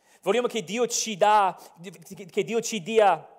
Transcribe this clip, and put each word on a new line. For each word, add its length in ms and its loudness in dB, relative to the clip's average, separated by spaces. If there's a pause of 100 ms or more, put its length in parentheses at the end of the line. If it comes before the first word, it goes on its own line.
(220)
vogliamo 240 0
che 180 -6
Dio 240 -2
ci 300 -6
dà, 420 4 (720)
che 120 0
Dio 200 -2
ci 180 -6
dia 480 2 (100)